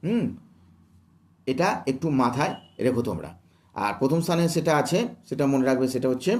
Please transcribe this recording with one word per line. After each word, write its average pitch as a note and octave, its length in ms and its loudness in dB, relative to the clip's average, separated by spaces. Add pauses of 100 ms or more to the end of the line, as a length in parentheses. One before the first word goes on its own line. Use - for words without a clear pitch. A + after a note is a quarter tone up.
হুম, G3+ 220 0 (1200)
এটা C3+ 220 0 (200)
একটু C3+ 220 -2
মাথায় C3 440 0 (260)
রেখো A#2+ 220 0
তোমরা। F#2 280 -6 (440)
আর G2+ 260 -2
প্রথম C#3 220 2
স্থানে E3+ 280 2
সেটা D#3+ 280 2
আছে, F3 300 0 (220)
সেটা C#3 160 -2
মনে C3+ 200 2
রাখবে, C3 220 2
সেটা C3 220 -2
হচ্ছে B2+ 300 0